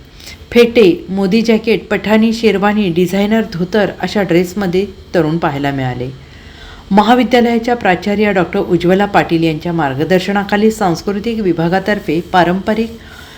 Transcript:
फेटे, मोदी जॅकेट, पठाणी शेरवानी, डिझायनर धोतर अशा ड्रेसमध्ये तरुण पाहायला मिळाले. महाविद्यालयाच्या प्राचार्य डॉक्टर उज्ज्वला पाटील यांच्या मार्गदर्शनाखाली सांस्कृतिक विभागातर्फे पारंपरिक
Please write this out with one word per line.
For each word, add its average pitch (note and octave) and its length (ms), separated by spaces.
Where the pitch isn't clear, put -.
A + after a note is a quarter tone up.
फेटे, A#3 580
मोदी G3 340
जॅकेट, A3 460
पठाणी A3 440
शेरवानी, G#3 560
डिझायनर G3 540
धोतर F3 360
अशा F#3 220
ड्रेसमध्ये F#3 640
तरुण D#3+ 240
पाहायला C#3+ 320
मिळाले. C3 560
महाविद्यालयाच्या A#3 840
प्राचार्य G3+ 560
डॉक्टर F#3 260
उज्ज्वला F3+ 460
पाटील E3+ 380
यांच्या D#3+ 300
मार्गदर्शनाखाली F#3 960
सांस्कृतिक G#3 680
विभागातर्फे F#3 800
पारंपरिक F#3+ 720